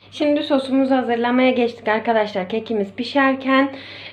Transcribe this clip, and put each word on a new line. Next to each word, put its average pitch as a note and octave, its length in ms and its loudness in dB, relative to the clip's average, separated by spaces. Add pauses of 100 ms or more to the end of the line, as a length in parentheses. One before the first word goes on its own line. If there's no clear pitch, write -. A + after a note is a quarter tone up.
(120)
Şimdi D4 320 0
sosumuzu C4+ 520 2
hazırlamaya A#3+ 560 2
geçtik A#3+ 360 -2
arkadaşlar. G#3+ 600 0
Kekimiz A3 460 -4
pişerken, C4+ 800 0 (380)